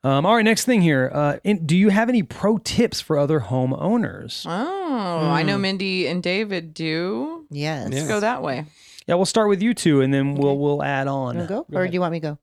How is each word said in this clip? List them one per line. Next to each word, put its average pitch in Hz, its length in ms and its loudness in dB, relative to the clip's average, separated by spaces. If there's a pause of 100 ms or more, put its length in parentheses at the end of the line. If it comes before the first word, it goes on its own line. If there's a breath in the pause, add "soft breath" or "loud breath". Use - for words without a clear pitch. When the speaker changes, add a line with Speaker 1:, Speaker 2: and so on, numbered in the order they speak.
Speaker 1:
Um, 135 240 2
all 208 100 4
right, 220 100 4
next 220 180 2
thing 240 180 4
here. 135 320 4
Uh, 147 300 0
in, 180 220 0
do 156 100 2
you 202 140 6
have 214 180 4
any 240 160 2
pro 208 340 0
tips - 440 -2
for 151 180 0
other 143 220 2
homeowners? 131 1040 -2
Speaker 2:
Oh, 208 800 -2
I 160 140 2
know 202 140 0
Speaker 1:
Mm. 196 40 -2
Speaker 2:
Mindy 190 460 -2
and 175 160 -2
David 180 500 -4
do. 214 760 -6
Speaker 3:
Yes. 143 400 -6
Speaker 2:
Let's 135 140 -4
Speaker 4:
Yeah. 156 40 -4
Speaker 2:
go 208 140 0
that 233 200 -2
way. 151 240 -6 (420 loud breath)
Speaker 1:
Yeah, 170 80 2
we'll 185 100 4
start 214 240 2
with 190 120 2
you 226 120 2
two, 151 280 4
and 135 120 2
then 139 220 0
we'll, 139 160 2
Speaker 2:
Okay. 139 100 0
Speaker 1:
we'll 143 220 0
add 139 240 -2
on. 135 280 -4
Speaker 3:
You 175 60 -4
wanna 170 80 -6
go? 233 200 -4
Speaker 4:
Go 151 80 -4
Speaker 3:
Or 185 40 0
Speaker 4:
ahead. 175 100 -2
Speaker 3:
do 175 40 -4
you 180 60 0
want 170 120 -2
me 170 80 -6
to 156 80 -6
go? 147 120 -8